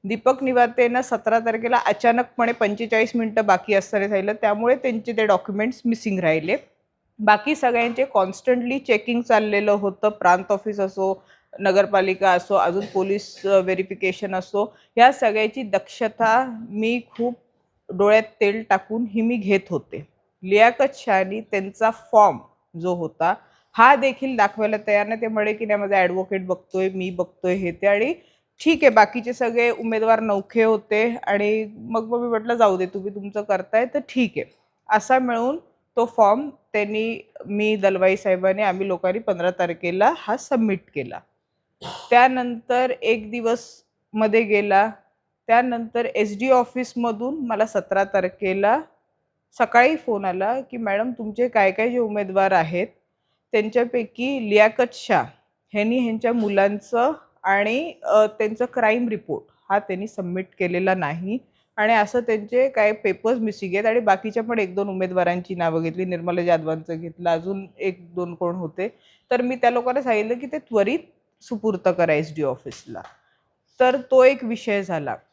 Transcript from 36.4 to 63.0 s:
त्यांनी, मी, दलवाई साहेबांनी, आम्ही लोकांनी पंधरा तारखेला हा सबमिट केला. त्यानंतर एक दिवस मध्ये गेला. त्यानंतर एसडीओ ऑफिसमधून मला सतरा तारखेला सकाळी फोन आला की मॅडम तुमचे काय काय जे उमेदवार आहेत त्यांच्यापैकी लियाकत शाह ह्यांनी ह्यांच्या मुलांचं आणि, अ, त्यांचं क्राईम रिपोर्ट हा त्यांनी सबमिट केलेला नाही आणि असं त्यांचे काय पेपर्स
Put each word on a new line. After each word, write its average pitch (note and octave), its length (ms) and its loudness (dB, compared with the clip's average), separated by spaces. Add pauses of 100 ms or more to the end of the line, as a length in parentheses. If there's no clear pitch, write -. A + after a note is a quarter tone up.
त्यांनी, G#3+ 840 -6 (140)
मी, G#3+ 300 -2
दलवाई F#3+ 400 2
साहेबांनी, F#3+ 460 0
आम्ही G3 260 -2
लोकांनी F#3 300 -2
पंधरा F3+ 320 -2
तारखेला F3+ 640 0
हा G#3+ 200 -6
सबमिट A3 440 -2 (140)
केला. B2+ 260 -8 (880)
त्यानंतर B3 840 2 (100)
एक A3 280 -2
दिवस A#3 300 -2 (520)
मध्ये A3 300 2
गेला. G#3 480 2 (560)
त्यानंतर A#3 580 0
एसडीओ G#3 500 0
ऑफिसमधून B3 920 -2
मला A3 200 0
सतरा G3 380 -2
तारखेला G3 760 -2 (800)
सकाळी B3 380 4
फोन G3+ 280 -4
आला F#3+ 360 -2
की B3+ 160 -14
मॅडम A3 340 -4
तुमचे A#3 380 -4
काय G3+ 220 4
काय A3 200 -2
जे B3 80 -2
उमेदवार G3 520 0
आहेत F3 360 0 (640)
त्यांच्यापैकी A#3+ 1000 -2
लियाकत A3 440 4
शाह D#3+ 300 -2 (480)
ह्यांनी A3 260 0
ह्यांच्या A3+ 340 -2
मुलांचं G#3 800 0 (300)
आणि, G#3+ 600 -2
अ, G#3+ 240 4
त्यांचं G#3+ 380 -4
क्राईम A#3+ 440 0
रिपोर्ट F#3+ 340 -6 (280)
हा G3 80 2
त्यांनी G3+ 280 -6
सबमिट F3+ 400 -8 (120)
केलेला F#3 360 0
नाही F3+ 440 -6 (380)
आणि G#3+ 160 2
असं G#3+ 280 2
त्यांचे A#3 480 0
काय G#3+ 240 2
पेपर्स G#3+ 460 -2